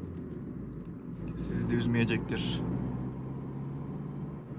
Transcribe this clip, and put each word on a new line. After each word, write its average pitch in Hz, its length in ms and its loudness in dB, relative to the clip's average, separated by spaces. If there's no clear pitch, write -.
sizi 117 340 2
de 117 40 6
üzmeyecektir. 117 880 4